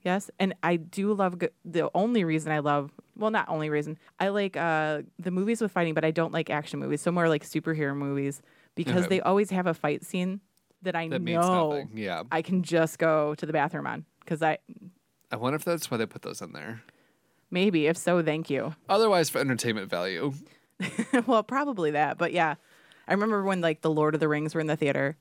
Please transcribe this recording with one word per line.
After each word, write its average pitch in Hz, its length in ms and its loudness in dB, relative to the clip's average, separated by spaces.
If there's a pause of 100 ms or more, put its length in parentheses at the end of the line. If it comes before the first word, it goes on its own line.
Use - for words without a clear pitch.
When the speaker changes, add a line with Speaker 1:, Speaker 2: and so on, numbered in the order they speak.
Speaker 1:
Yes. 185 360 -2
And 190 240 0
I 175 140 2
do 190 360 -2
love 185 280 0
g-, 175 80 0 (160)
the 165 300 0
only 214 300 2
reason 156 280 0
I 151 80 2
love, 147 320 0 (240)
well, 214 160 0
not 208 160 0
only 156 200 -2
reason, 151 300 -2 (220)
I 185 80 2
like, 196 280 -2
uh, 156 460 0 (160)
the 175 140 -6
movies 202 280 0
with 214 120 -2
fighting, 170 200 0
but 156 120 0
I 160 80 2
don't 165 200 0
like 165 180 -2
action 147 280 -4
movies. 143 240 -4
So 175 80 0
more 170 180 2
like 151 160 2
superhero 156 520 -2
movies, 139 440 -4 (360)
because 175 300 0
Speaker 2:
Okay. - 100 -6
Speaker 1:
they - 40 0
always 202 300 2
have 185 160 0
a 165 80 2
fight 151 300 -2
scene 185 360 -4 (420)
that 180 140 -4
I 165 120 -4
Speaker 2:
That 175 120 -2
means 170 240 2
Speaker 1:
know 180 260 4
Speaker 2:
nothing. 143 240 -4
Yeah. 95 360 -4
Speaker 1:
I 160 120 0
can 180 200 0
just 160 380 2
go 151 340 2
to - 100 -8
the 156 80 -8
bathroom 151 360 0
on, 139 160 -8 (200)
'cause 156 160 -4
I 156 180 2 (760)
Speaker 2:
I 113 40 -6
wonder 123 200 0
if 147 80 -6
that's 170 260 -2
why 127 80 -2
they 110 80 0
put - 160 -14
those - 180 -12
in 90 120 -14
there. 110 300 -14 (680)
Speaker 1:
Maybe. 180 380 4
If 165 80 2
so, 175 260 2
thank 156 260 0
you. 139 320 -2
<laughs> - 80 -20
Speaker 2:
Otherwise, 196 420 4
for 131 100 0
entertainment 117 500 0
value. 92 420 -2 (960)
Speaker 1:
Well, 226 160 4
probably 247 480 -2
that. 147 280 0
But 165 140 0
yeah, 160 220 2 (540)
I - 40 2
remember 208 300 2
when, 190 180 0
like, 160 220 0
The 160 80 2
Lord 151 240 2
of 151 60 0
the 156 80 2
Rings 151 260 -2
were 165 60 0
in 156 80 -2
the 151 80 0
theater 139 440 0